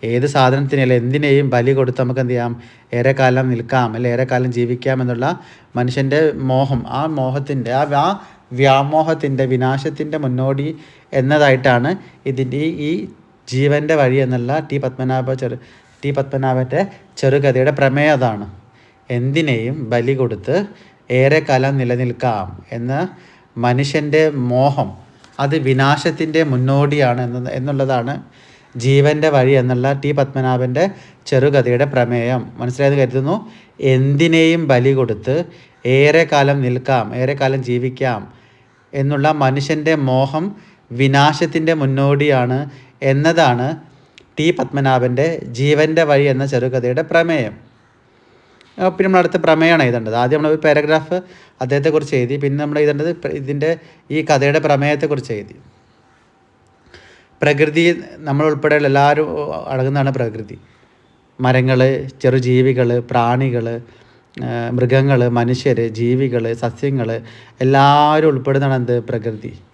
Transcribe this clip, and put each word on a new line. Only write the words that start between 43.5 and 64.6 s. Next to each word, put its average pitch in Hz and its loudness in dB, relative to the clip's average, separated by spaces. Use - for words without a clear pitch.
ടി 156 0
പത്മനാഭൻ്റെ 131 0
ജീവൻ്റെ 151 2
വഴി 143 4
എന്ന 135 -2
ചെറുകഥയുടെ 127 0
പ്രമേയം. 165 0
ആ, 185 0
പിന്നെ 190 0
നമ്മൾ 190 4
അടുത്ത 170 0
പ്രമേയമാണ് 160 4
എഴുതേണ്ടത്. 113 -2
ആദ്യം 127 2
നമ്മൾ 156 2
ഒരു 156 -2
പാരഗ്രാഫ് 151 2
അദ്ദേഹത്തെക്കുറിച്ച് 143 0
എഴുതി, 123 -2
പിന്നെ 143 -2
നമ്മൾ 151 -4
എഴുതേണ്ടത് 147 0
പ്ര-, 156 -6
ഇതിൻ്റെ 143 -4
ഈ 156 -2
കഥയുടെ 143 2
പ്രമേയത്തെക്കുറിച്ച് 143 0
എഴുതി. 101 -14
പ്രകൃതി, 147 4
നമ്മൾ 143 0
ഉൾപ്പെടെയുള്ള 147 2
എല്ലാവരും 143 4
അടങ്ങുന്നതാണ് 135 0
പ്രകൃതി. 110 -8
മരങ്ങൾ, 127 2
ചെറുജീവികൾ, 127 2
പ്രാണികൾ, 120 0
ആ, 120 -6